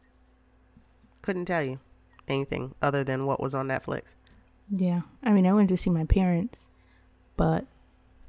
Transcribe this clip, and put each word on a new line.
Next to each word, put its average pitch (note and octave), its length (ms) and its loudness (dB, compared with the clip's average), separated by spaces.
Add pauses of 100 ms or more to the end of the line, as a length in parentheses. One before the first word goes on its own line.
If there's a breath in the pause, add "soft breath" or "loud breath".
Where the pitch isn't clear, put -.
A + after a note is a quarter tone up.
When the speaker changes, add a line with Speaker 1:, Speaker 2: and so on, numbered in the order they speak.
(1200)
Speaker 1:
couldn't F3+ 240 -4
tell E3+ 160 -2
you C3+ 160 -6 (500)
anything C3+ 540 -4
other C#3+ 200 0
than C3+ 240 -2
what C3+ 140 -2
was C3+ 140 -4
on C3+ 140 -4
Netflix. - 460 -6 (540 soft breath)
Speaker 2:
Yeah. F3+ 340 0 (200)
I A#3 100 2
mean, F#3 140 6
I F#3 60 6
went G3+ 180 6
to F3+ 60 2
see - 140 -2
my D#3+ 140 0
parents, F3+ 640 0 (680 soft breath)
but E3 300 0 (640)